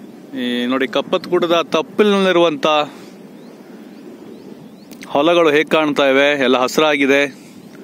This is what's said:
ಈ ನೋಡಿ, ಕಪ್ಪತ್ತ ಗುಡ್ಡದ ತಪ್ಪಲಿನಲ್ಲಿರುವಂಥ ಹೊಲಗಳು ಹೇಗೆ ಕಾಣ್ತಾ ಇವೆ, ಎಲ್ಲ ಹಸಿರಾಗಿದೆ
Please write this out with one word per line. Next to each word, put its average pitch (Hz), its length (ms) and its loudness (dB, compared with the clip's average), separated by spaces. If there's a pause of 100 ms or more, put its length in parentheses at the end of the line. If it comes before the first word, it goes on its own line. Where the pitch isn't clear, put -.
(400)
ಈ 123 260 -4
ನೋಡಿ, 131 220 -2
ಕಪ್ಪತ್ತ 143 400 -4
ಗುಡ್ಡದ 170 340 0
ತಪ್ಪಲಿನಲ್ಲಿರುವಂಥ 170 1040 0 (2500)
ಹೊಲಗಳು 165 440 2
ಹೇಗೆ 151 140 2
ಕಾಣ್ತಾ 151 440 0
ಇವೆ, 139 360 2
ಎಲ್ಲ 127 140 2
ಹಸಿರಾಗಿದೆ 139 680 2 (580)